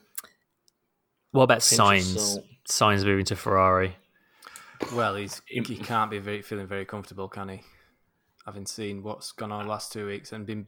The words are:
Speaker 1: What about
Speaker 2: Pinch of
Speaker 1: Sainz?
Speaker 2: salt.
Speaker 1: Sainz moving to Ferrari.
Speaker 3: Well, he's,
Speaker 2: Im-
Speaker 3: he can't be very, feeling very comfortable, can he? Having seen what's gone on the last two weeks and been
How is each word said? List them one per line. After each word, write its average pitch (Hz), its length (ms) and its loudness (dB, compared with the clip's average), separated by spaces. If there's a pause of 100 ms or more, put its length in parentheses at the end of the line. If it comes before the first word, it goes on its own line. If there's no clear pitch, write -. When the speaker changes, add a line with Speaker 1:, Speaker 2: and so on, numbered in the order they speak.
(1300)
Speaker 1:
What 135 120 8
about 123 180 6
Speaker 2:
Pinch - 180 4
of 104 60 8
Speaker 1:
Sainz? 92 320 4
Speaker 2:
salt. 101 260 -4 (240)
Speaker 1:
Sainz 101 360 4
moving 98 220 4
to 98 100 -4
Ferrari. 95 600 4 (1000)
Speaker 3:
Well, 113 220 0
he's, 101 240 -6 (100)
Speaker 2:
Im- 120 140 -4
Speaker 3:
he 117 120 -8
can't 110 340 0
be 104 80 -6
very, 101 240 -6
feeling 101 240 -8
very 98 180 -6
comfortable, 98 440 -10
can 98 200 -10
he? 95 120 -12 (840)
Having 101 200 -14
seen 101 360 -8
what's 107 300 -10
gone 107 200 -10
on 104 120 -8
the 104 60 -6
last - 220 -6
two 104 140 -8
weeks 101 260 -10
and 107 140 -12
been 107 220 -8